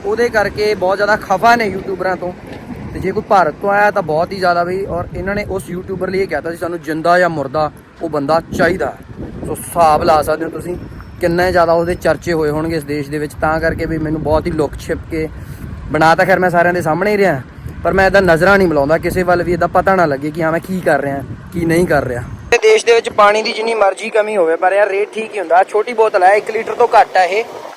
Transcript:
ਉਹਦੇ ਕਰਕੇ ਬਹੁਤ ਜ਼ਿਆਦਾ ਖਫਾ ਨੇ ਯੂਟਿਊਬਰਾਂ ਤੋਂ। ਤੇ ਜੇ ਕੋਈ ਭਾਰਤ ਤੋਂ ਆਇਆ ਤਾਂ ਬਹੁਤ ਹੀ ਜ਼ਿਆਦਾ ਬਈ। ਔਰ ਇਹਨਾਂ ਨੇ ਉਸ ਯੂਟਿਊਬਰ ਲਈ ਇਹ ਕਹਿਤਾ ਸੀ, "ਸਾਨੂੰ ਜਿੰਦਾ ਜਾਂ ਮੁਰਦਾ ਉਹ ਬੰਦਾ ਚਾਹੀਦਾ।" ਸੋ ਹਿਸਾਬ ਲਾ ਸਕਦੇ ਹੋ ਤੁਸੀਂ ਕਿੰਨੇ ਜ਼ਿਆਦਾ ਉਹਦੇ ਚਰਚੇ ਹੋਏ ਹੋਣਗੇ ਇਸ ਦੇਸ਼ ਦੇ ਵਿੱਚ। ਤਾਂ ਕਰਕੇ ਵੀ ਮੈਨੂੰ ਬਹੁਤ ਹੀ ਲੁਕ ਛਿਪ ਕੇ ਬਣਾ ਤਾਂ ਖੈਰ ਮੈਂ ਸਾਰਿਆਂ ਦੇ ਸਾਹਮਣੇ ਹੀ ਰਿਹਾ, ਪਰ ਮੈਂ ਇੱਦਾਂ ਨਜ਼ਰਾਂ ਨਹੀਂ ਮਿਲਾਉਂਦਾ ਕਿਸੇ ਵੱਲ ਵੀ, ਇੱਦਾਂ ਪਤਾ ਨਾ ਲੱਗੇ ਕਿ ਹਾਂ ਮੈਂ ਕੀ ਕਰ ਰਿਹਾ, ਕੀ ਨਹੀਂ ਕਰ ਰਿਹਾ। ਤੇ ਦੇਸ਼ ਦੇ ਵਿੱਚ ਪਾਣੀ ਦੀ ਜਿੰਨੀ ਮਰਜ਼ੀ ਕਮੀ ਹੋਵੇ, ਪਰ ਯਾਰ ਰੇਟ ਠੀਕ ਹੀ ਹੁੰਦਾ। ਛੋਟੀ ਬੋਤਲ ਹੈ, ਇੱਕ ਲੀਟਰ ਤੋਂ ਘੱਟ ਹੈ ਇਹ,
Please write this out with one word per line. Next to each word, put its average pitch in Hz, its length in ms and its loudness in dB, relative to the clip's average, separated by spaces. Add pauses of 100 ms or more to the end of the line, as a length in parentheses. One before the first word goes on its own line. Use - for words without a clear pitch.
ਉਹਦੇ 226 240 0
ਕਰਕੇ 208 460 0
ਬਹੁਤ 190 220 0
ਜ਼ਿਆਦਾ 208 180 2
ਖਫਾ 214 400 2
ਨੇ 226 100 0
ਯੂਟਿਊਬਰਾਂ 185 500 -4
ਤੋਂ। 180 160 -6 (600)
ਤੇ - 80 -8
ਜੇ 185 100 -4
ਕੋਈ 214 180 -4
ਭਾਰਤ 175 320 4
ਤੋਂ 202 80 -2
ਆਇਆ 208 220 4
ਤਾਂ 202 100 0
ਬਹੁਤ 160 300 -2
ਹੀ 202 60 -10
ਜ਼ਿਆਦਾ 175 260 2
ਬਈ। 185 220 -4
ਔਰ 175 300 -6
ਇਹਨਾਂ 185 200 -4
ਨੇ 208 140 -4
ਉਸ 185 200 -6
ਯੂਟਿਊਬਰ 185 400 -6
ਲਈ 190 100 -2
ਇਹ 190 80 0
ਕਹਿਤਾ 160 240 -4
ਸੀ, 170 60 -8
"ਸਾਨੂੰ 170 240 -6
ਜਿੰਦਾ 160 380 2
ਜਾਂ 180 100 2
ਮੁਰਦਾ 147 420 -4 (300)
ਉਹ 160 80 -6
ਬੰਦਾ 151 320 0 (160)
ਚਾਹੀਦਾ।" 170 360 0 (520)
ਸੋ - 80 -6
ਹਿਸਾਬ 160 500 2
ਲਾ 160 180 4
ਸਕਦੇ 156 240 -2
ਹੋ 160 40 -6
ਤੁਸੀਂ 160 260 -8 (460)
ਕਿੰਨੇ 175 300 2
ਜ਼ਿਆਦਾ 165 220 4
ਉਹਦੇ 170 220 0
ਚਰਚੇ 165 380 -2
ਹੋਏ 156 160 0
ਹੋਣਗੇ 160 260 -2
ਇਸ 147 80 -4
ਦੇਸ਼ 143 260 -6
ਦੇ 151 80 -6
ਵਿੱਚ। 147 240 -6
ਤਾਂ 160 180 0
ਕਰਕੇ 165 260 -2
ਵੀ 160 120 -4
ਮੈਨੂੰ 156 260 -4
ਬਹੁਤ 151 240 0
ਹੀ 170 40 -4
ਲੁਕ 156 240 -2
ਛਿਪ 160 220 -8 (140)
ਕੇ 160 180 -4 (640)
ਬਣਾ 160 240 6
ਤਾਂ 185 100 4
ਖੈਰ 180 140 4
ਮੈਂ 180 100 2
ਸਾਰਿਆਂ 170 240 4
ਦੇ 175 80 -2
ਸਾਹਮਣੇ 170 300 0
ਹੀ 208 60 0
ਰਿਹਾ, 170 240 2 (420)
ਪਰ 170 100 0
ਮੈਂ 190 140 4
ਇੱਦਾਂ 190 140 4
ਨਜ਼ਰਾਂ 180 360 4
ਨਹੀਂ 190 100 4
ਮਿਲਾਉਂਦਾ 151 300 2
ਕਿਸੇ 175 260 -2
ਵੱਲ 175 200 2
ਵੀ, 175 100 -2
ਇੱਦਾਂ 170 140 0
ਪਤਾ 190 280 2
ਨਾ 180 100 4
ਲੱਗੇ 147 260 -2
ਕਿ 160 120 -4
ਹਾਂ 160 80 0
ਮੈਂ 170 80 0
ਕੀ 185 220 -6
ਕਰ 151 200 2
ਰਿਹਾ, 139 220 -6 (300)
ਕੀ 170 120 -4
ਨਹੀਂ 165 220 2
ਕਰ 143 180 2
ਰਿਹਾ। 120 180 -6 (280)
ਤੇ 240 60 4
ਦੇਸ਼ 220 280 4
ਦੇ 233 100 6
ਵਿੱਚ 226 140 0
ਪਾਣੀ 208 320 4
ਦੀ 226 120 -4
ਜਿੰਨੀ 220 200 -2
ਮਰਜ਼ੀ 202 360 0
ਕਮੀ 214 280 0
ਹੋਵੇ, 165 180 2
ਪਰ 180 180 2
ਯਾਰ 202 140 4
ਰੇਟ 202 260 -2
ਠੀਕ 214 200 -8
ਹੀ 208 60 -6
ਹੁੰਦਾ। 170 240 4
ਛੋਟੀ 214 300 -2
ਬੋਤਲ 214 300 2
ਹੈ, 190 100 8
ਇੱਕ 214 180 0
ਲੀਟਰ 220 220 -6
ਤੋਂ 233 140 2
ਘੱਟ 214 300 4
ਹੈ 185 80 4
ਇਹ, 190 140 -2 (380)